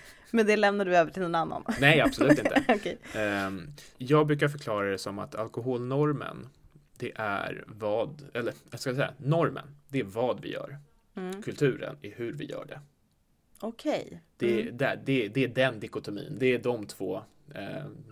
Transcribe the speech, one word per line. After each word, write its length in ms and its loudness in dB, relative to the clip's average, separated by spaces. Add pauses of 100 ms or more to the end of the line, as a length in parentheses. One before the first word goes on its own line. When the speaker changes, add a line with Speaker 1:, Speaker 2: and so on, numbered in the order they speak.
Speaker 1:
<laughs> 240 -18
Men 140 4
det 120 6
lämnar 280 2
du 120 4
över 140 6
till 100 -4
någon 140 0
annan? 280 -2 (160)
Speaker 2:
Nej, 220 8
absolut 380 6
inte. 280 2
Speaker 1:
<laughs> 80 6
Okej. 220 -4 (180)
Speaker 2:
Ehm, 520 -2 (300)
jag 300 4
brukar 200 2
förklara 440 -2
det 60 0
som 220 -8
att 160 -10
alkoholnormen, 1160 -2 (480)
det 180 -6
är 520 -4
vad, 540 -2 (120)
eller 200 -4 (180)
jag 80 -12
ska 160 -4
säga, 220 -2
normen, 580 0 (120)
det 120 -2
är 40 -2
vad 380 -2
vi 100 -8
gör. 280 -10 (360)
Speaker 1:
Mm. 260 -10
Speaker 2:
Kulturen 600 -2
är 100 -12
hur 220 -8
vi 120 -10
gör 200 -10
det. 160 -14 (800)
Speaker 1:
Okej. 640 -6 (160)
Speaker 2:
Det, 240 2
Speaker 1:
Mm. 160 -8
Speaker 2:
det, 280 0
det, 220 2
det 160 0
är 40 2
den 320 2
dikotomin. 600 -8
Det 140 2
är 60 2
de 260 -2
två, 380 -6 (320)
eh, 300 -10 (260)